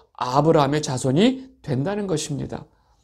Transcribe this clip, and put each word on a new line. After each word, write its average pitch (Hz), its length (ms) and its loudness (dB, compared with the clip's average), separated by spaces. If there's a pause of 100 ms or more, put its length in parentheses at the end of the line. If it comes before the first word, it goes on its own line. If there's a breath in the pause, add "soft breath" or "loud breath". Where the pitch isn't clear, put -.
(140 loud breath)
아브라함의 147 680 2
자손이 147 640 0 (160)
된다는 185 460 -4
것입니다. 147 580 -6 (380)